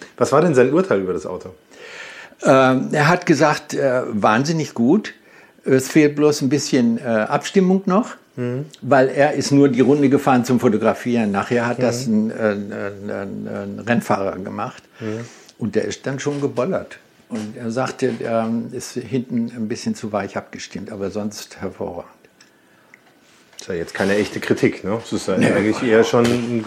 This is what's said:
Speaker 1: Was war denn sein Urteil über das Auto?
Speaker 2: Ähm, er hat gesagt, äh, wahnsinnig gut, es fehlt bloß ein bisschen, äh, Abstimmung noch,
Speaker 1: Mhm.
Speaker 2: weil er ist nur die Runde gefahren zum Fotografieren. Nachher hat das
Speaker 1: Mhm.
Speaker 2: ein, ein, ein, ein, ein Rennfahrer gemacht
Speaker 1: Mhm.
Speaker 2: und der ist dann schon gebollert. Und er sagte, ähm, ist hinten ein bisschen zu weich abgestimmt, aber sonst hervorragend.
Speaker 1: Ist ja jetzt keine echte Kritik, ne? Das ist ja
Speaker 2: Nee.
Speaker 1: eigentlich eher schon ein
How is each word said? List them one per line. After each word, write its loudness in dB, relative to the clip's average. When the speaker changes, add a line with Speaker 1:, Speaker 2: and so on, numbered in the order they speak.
Speaker 1:
Was 2
war 6
denn 4
sein 6
Urteil 2
über -2
das -6
Auto? -10
Speaker 2:
Ähm, 4
er 4
hat 2
gesagt, 2
äh, 2
wahnsinnig 2
gut, 2
es 2
fehlt 4
bloß 2
ein 0
bisschen, 2
äh, -10
Abstimmung 0
noch, 0
Speaker 1:
Mhm. -6
Speaker 2:
weil 4
er 2
ist -4
nur 6
die 2
Runde 4
gefahren 4
zum 2
Fotografieren. 2
Nachher 0
hat -2
das -2
Speaker 1:
Mhm. 0
Speaker 2:
ein, -6
ein, -2
ein, -10
ein, -8
ein -8
Rennfahrer -2
gemacht -10
Speaker 1:
Mhm. -8
Speaker 2:
und -4
der 0
ist -10
dann -6
schon -4
gebollert. -4
Und -8
er -8
sagte, -2
ähm, -2
ist -12
hinten -4
ein -6
bisschen -6
zu -8
weich -4
abgestimmt, -12
aber -6
sonst -10
hervorragend. -10
Speaker 1:
Ist -18
ja -6
jetzt -8
keine 0
echte -2
Kritik, 0
ne? -4
Das -12
ist -6
ja 0
Speaker 2:
Nee. 4
Speaker 1:
eigentlich 0
eher 4
schon 4
ein -2